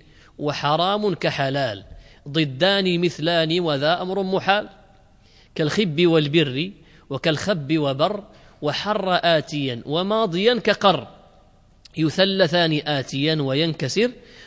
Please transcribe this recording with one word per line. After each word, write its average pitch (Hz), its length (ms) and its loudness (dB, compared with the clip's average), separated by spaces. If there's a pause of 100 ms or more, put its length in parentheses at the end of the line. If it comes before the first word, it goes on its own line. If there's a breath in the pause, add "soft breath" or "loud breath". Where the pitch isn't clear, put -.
(380 soft breath)
وحرام 170 760 0
كحلال، 135 720 -4 (440 soft breath)
ضدان 170 720 0
مثلان 165 600 0
وذا 156 420 0
أمر 185 200 -4
محال، 190 460 0 (840 soft breath)
كالخب 165 520 2
والبر 156 640 2 (400 soft breath)
وكالخب 156 680 -2
وبر، 156 460 0 (380 soft breath)
وحر 196 460 -2
آتياً 151 800 0
وماضياً 196 680 0
كقر، 190 520 2 (920)
يثلثان 170 920 2
آتياً 147 560 -2
وينكسر، 156 680 0 (360 loud breath)